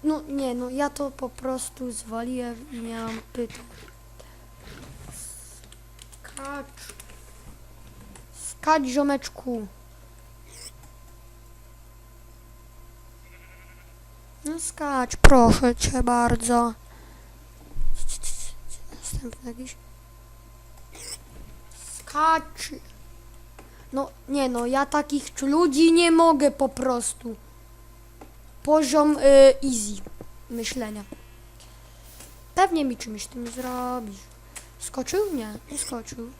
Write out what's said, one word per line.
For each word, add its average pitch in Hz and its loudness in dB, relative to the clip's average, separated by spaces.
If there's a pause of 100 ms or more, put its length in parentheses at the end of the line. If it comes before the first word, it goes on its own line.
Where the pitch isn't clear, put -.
No 311 -2
nie, 269 -4
no 247 -6
ja 277 -2
to 285 -6
po 262 -10
prostu 254 -8
zwaliłem 240 -8
i 240 -10
nie 226 -10
mam 226 -8 (120)
pytań. 233 -8 (2500)
Skacz. - -14 (1500)
Skacz, 311 0
ziomeczku. 254 -4 (4000)
No 320 -6
skacz, 269 -4
proszę 240 8
cię - -2
bardzo. 240 2 (2250)
Następny 247 -10
jakiś... 254 -14 (2250)
Skacz. 311 -2 (1200)
No 269 -4 (180)
nie, 269 0
no 240 -2
ja 269 0
takich 294 -4
czu-, 269 -4
ludzi 311 6
nie 339 6
mogę 330 6
po 269 -2
prostu. 240 -4 (1300)
Poziom, 302 4
y, 247 -4 (420)
easy 214 -4 (480)
myślenia. 220 -8 (1500)
Pewnie 349 2
mi 247 -4
czymś 214 -12
tym 240 -12
zrobisz. 247 -8 (640)
Skoczył? 370 -4
Nie, 214 -8 (180)
nie 294 -8
skoczył. 233 -10